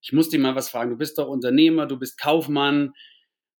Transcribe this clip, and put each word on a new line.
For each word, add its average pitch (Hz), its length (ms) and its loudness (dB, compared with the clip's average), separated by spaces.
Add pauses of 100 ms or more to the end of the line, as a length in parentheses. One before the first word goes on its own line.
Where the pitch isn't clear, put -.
ich - 120 -10
muss 156 180 4
dich 151 100 2
mal 131 140 2
was 131 160 -4
fragen, 120 200 -4
du 117 60 -6
bist 147 220 -6
doch 139 100 -4
Unternehmer, 143 580 2
du 131 120 -6
bist 123 220 -12
Kaufmann." 143 720 0 (680)